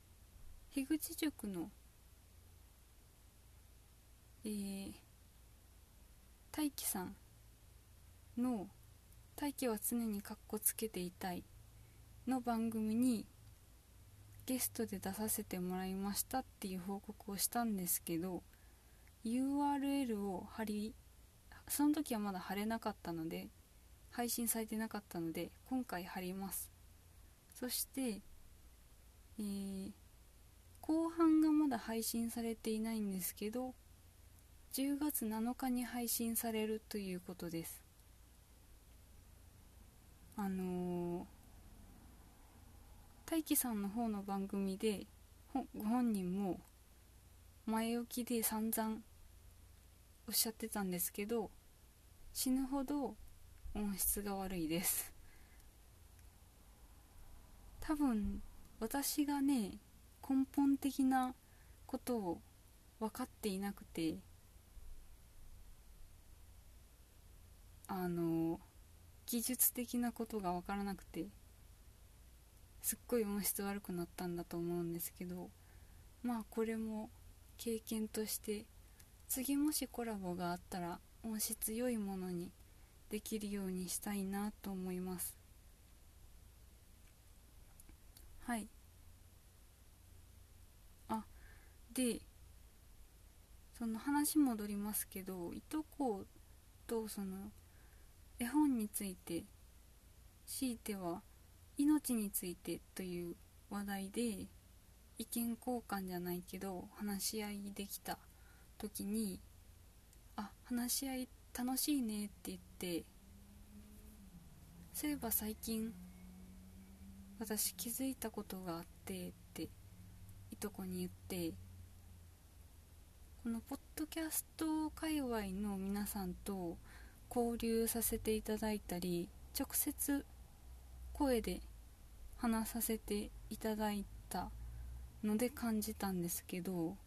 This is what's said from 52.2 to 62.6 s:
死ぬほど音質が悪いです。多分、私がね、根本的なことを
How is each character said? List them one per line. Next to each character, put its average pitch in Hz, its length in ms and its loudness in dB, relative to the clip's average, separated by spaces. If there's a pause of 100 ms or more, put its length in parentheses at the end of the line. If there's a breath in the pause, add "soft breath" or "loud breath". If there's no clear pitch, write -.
死 - 180 2
ぬ 262 160 4
ほ 277 160 2
ど 262 320 2 (600)
音 208 200 2
質 202 260 4
が 202 120 0
悪 190 220 0
い 165 100 2
で 170 160 4
す。 - 300 2 (2750 loud breath)
多 - 160 2
分、 214 480 6 (380)
私 277 440 4
が 285 160 4
ね、 247 380 6 (500)
根 269 160 8 (120)
本 277 220 8
的 269 260 4
な 262 280 6 (540 loud breath)
こ 254 120 0
と 247 180 2
を 190 240 0 (580)